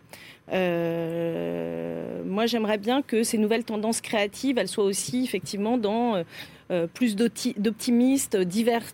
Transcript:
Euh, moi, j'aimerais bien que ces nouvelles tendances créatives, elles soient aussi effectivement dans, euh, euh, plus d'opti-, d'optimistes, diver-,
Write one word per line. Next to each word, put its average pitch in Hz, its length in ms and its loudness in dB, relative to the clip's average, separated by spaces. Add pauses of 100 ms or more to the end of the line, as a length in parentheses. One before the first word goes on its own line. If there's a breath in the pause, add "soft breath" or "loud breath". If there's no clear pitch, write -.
(520 loud breath)
Euh, 170 1700 -2
moi, 196 220 0
j'aimerais 214 320 0
bien 240 240 0
que 226 200 0
ces 233 160 0
nouvelles 226 260 2
tendances 214 360 -2
créatives, 233 580 0
elles 190 100 2
soient 208 160 0
aussi 208 400 0
effectivement 214 540 -2
dans, 226 380 2
euh, 170 60 0 (480 loud breath)
euh, 170 160 2
plus 214 300 0
d'opti-, 233 400 0
d'optimistes, 240 800 2
diver-, 226 580 2